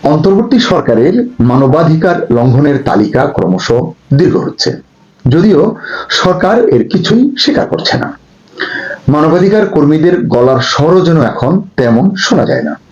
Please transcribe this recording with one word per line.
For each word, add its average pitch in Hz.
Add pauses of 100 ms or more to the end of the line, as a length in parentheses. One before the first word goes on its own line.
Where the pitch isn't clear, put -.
অন্তর্বর্তী 190
সরকারের 175 (120)
মানবাধিকার 156
লঙ্ঘনের 131
তালিকা 104
ক্রমশ 92 (420)
দীর্ঘ 156
হচ্ছে, - (480)
যদিও 185 (340)
সরকার 185
এর 123
কিছুই 254
স্বীকার -
করছে -
না। - (920)
মানবাধিকার 180
কর্মীদের 156
গলার 123
স্বরও 165
যেন 165
এখন 156 (160)
তেমন 127
শোনা 185
যায় -
না। - (120)